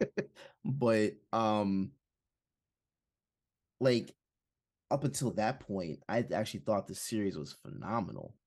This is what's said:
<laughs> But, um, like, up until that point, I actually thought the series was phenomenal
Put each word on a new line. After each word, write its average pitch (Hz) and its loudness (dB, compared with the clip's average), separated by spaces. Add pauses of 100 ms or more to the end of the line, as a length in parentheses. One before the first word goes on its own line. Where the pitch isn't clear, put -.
<laughs> - -4 (340)
But, 113 4 (180)
um, 104 2 (1900)
like, 123 4 (760)
up 139 0
until 123 0
that 107 0
point, 90 -6
I 113 2 (100)
actually 107 -2
thought 101 0
the 95 -10
series 98 -2
was 71 -8
phenomenal 87 -8 (100)